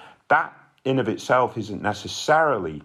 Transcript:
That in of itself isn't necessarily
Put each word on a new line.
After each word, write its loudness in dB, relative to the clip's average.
That 0
in 0
of 0
itself 0
isn't -8
necessarily 0